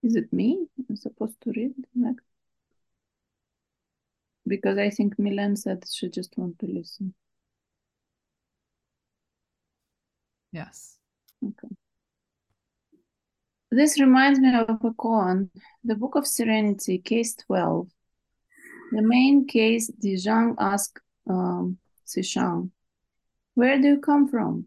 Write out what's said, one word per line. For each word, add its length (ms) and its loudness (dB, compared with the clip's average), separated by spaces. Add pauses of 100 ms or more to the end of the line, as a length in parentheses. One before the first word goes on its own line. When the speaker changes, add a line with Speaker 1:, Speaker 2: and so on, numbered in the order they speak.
Speaker 1:
Is 140 0
it 160 -4
me? 340 -2 (240)
I'm 60 -6
supposed 460 -10
to 140 -8
read? 180 -6 (220)
Like, 200 -2 (2250)
because 300 -2
I 120 0
think 300 -2
Milan 360 -2
said 340 -6
she 200 -8
just 280 -10
want 220 -8
to 80 -10
listen. 460 -10 (3500)
Speaker 2:
Yes. 460 -16 (480)
Speaker 1:
Okay. 300 -14 (2000)
This 280 4
reminds 400 6
me 160 6
of 140 2
a 220 0
koan, 580 0 (340)
the 120 -2
Book 200 -6
of 100 0
Serenity, 720 0
case 380 -2
twelve. 520 -2 (1040)
The 120 0
main 420 6
case, 460 0
Dijang 680 0
asked, 420 -4 (300)
um, 480 -2 (300)
Sishang, 640 -4 (840)
"Where 260 4
do 100 4
you 100 4
come 280 2
from?" 400 -4